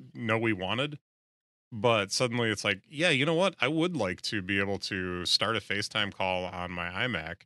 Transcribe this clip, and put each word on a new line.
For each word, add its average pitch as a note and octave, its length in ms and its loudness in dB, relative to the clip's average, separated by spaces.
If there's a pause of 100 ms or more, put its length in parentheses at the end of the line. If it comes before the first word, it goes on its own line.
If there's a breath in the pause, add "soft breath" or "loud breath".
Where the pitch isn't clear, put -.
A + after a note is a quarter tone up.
(140)
know A2+ 240 2
we A2+ 160 4
wanted. A2+ 460 -2 (720)
But G#2+ 400 4
suddenly A#2+ 400 2
it's G2+ 140 -2
like, G2+ 240 0
"Yeah, D#3 220 0
you C3+ 140 2
know D#3+ 100 2
what? F3+ 260 2
I B2+ 80 2
would D#3+ 280 0
like F#2 260 -2
to G#2+ 180 -2
be G2 180 0
able G2 220 0
to F2+ 440 -4
start A2 320 0
a G2+ 40 -2
FaceTime G2+ 520 -2
call F#2 320 0
on F2 260 -6
my F2 180 -4
iMac F2+ 560 -4